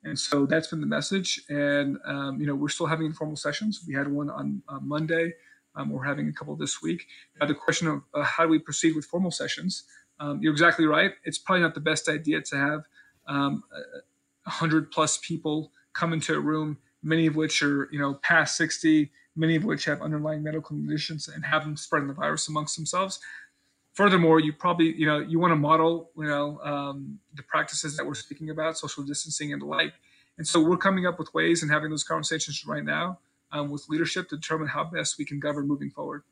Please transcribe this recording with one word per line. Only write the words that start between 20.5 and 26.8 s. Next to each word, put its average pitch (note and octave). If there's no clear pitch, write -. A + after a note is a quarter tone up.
conditions, D3+
and D#3+
have D3+
them D3+
spreading C#3+
the C#3
virus D3+
amongst D3+
themselves. F3+
Furthermore, E3+
you D3+
probably, E3
you D#3+
know, D3+
you E3
wanna E3+
model, D#3+
you D#3
know, D3
um, C#3+